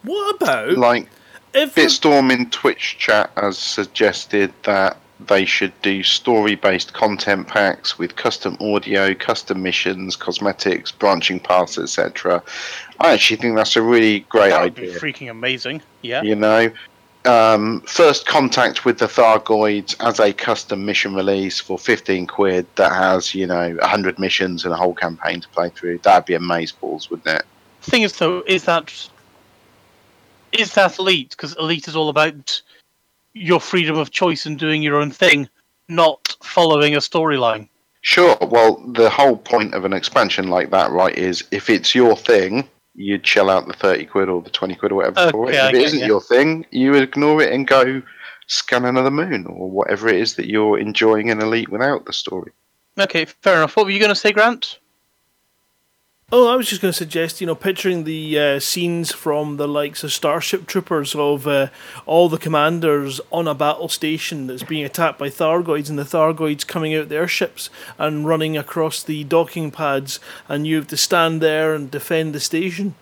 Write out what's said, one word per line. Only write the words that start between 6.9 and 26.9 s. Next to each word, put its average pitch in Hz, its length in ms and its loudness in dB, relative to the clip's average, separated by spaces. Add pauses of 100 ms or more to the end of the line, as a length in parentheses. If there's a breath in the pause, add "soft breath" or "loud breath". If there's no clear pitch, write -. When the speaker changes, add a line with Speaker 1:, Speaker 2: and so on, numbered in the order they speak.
Speaker 2:
content 101 540 -2
packs - 500 -2
with 87 200 -8
custom - 420 -4
audio, 101 540 0
custom 95 500 -4
missions, 92 540 -4
cosmetics, - 760 -4
branching 92 480 0
paths, 90 380 0
et 82 100 -6
cetera? 90 560 -2 (560 loud breath)
I 160 140 6
actually 110 240 2
think 117 180 0
that's 110 200 2
a 117 60 4
really 113 400 4
great 101 280 4
Speaker 3:
That 95 140 4
would 90 120 -2
be - 140 -14
Speaker 2:
idea. 175 100 -12
Speaker 3:
freaking 143 300 -10
amazing! 127 520 -6 (200)
Yeah. 120 220 -4
Speaker 2:
You 107 120 0
know, 110 340 4 (560 loud breath)
um, 110 560 4
first - 440 2
contact 127 580 0
with 123 140 2
the 117 100 0
Thargoids 107 880 2 (100)
as 117 140 0
a 104 140 4
custom 104 520 -4
mission 101 300 -2
release 98 440 -2
for - 180 -8
fifteen 95 500 -2
quid 92 380 0 (100)
that 95 160 4
has, 92 440 0
you 95 120 -4
know, 87 340 -2
a - 60 0
hundred 95 320 -2
missions 92 460 -4
and 87 80 -4
a 82 40 -4
whole 90 160 0
campaign 85 480 -6
to - 80 -20
play 85 200 -4
through. 87 300 -8
That'd 92 260 4
be 92 80 -2
amazeballs, 82 760 -6